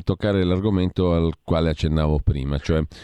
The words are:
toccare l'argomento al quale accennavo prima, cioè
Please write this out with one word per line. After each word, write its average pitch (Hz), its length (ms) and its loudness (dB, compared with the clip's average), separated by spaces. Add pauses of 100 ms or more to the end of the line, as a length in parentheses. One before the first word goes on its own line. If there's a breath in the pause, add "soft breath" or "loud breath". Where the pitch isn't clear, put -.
toccare 98 400 0
l'argomento 90 720 0
al 82 200 2 (100)
quale 82 260 0
accennavo 76 540 0
prima, 71 340 0
cioè 80 240 0 (220 loud breath)